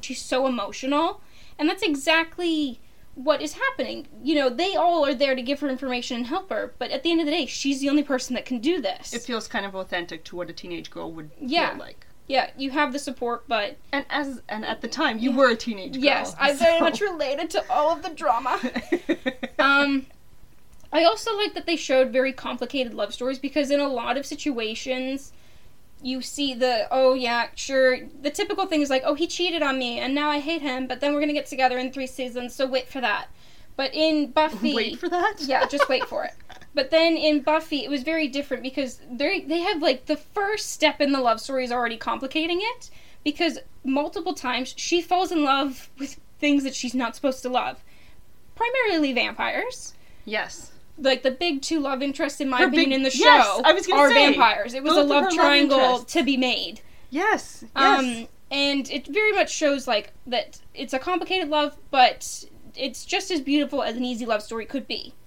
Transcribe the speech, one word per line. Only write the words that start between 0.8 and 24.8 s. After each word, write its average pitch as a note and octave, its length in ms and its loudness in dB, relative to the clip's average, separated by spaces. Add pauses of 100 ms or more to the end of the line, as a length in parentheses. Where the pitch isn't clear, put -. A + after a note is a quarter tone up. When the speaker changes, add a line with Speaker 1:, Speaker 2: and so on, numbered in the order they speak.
Speaker 1:
and D4+ 100 2
that's G4 140 -2
exactly D#4+ 960 0 (340)
what C4+ 260 0
is D4+ 140 -6
happening. D4+ 520 -4 (160)
You D4 120 2
know, C#4 140 4
they E4+ 260 0
all E4 320 4
are C#4+ 80 2
there C4 200 2
to B3+ 80 -4
give C#4 180 -2
her D4 80 -2
information B3+ 500 -4
and A#3+ 80 -4
help F#4+ 240 -4
her, G#3 280 -4
but A#3+ 120 -6
at C4+ 120 -4
the E4 80 2
end E4 100 4
of D#4 60 0
the D4 60 0
day, D#4 140 0
she's C4+ 340 -2
the C#4 80 0
only D4 140 4
person C4 320 -2
that A3 100 -4
can B3+ 140 -4
do D#4 220 0
this. F#3+ 340 -6
Speaker 2:
It A#3 80 -4
feels A3+ 260 -6
kind G3+ 160 -4
of G3 100 -8
authentic F3 500 -6
to - 120 -14
what E3+ 140 -8
a - 20 -14
teenage E3+ 380 -12
girl E3 220 -10
would D#3 180 -14 (100)
Speaker 1:
Yeah. C#4 300 0
Speaker 2:
feel - 80 -8
like. - 280 -14 (200)
Speaker 1:
Yeah, C4 300 0
you C4+ 140 -4
have C#4+ 220 0
the C#4 60 -4
support, A#3+ 500 -6
but A3 280 -2 (160)
Speaker 2:
And C#4 160 -2
as, C4+ 400 -4
and G#3+ 160 -6
at - 160 -6
the A#3+ 80 -8
time, A#3 300 -2
you B3 120 0
were B3+ 200 6
a A3+ 60 2
teenage G3 380 -8
girl, C4 100 -4
Speaker 1:
Yes, - 360 2
I C#4+ 140 4
very E4 240 4
Speaker 2:
so. E4 60 4
Speaker 1:
much D#4+ 160 2
related E4 500 -2
to - 200 -2
all D4+ 220 4
of D4+ 100 -4
the F4+ 80 -8
drama. D4 540 -2
Speaker 2:
<laughs> B3 60 -2 (880)
Speaker 1:
Um, C#4 480 2 (840)
I D#4+ 120 4
also A4 320 4
like G4+ 180 -2
that F4+ 100 -8
they E4+ 120 0
showed C4 360 2
very C4 200 2
complicated B3+ 600 -6
love G#3 220 -4
stories, B3+ 240 -4
because C#4 320 -2
in C#4+ 100 4
a C#4+ 80 0
lot A#3+ 300 -2
of C#4 80 -6
situations, B3+ 1080 -4 (680)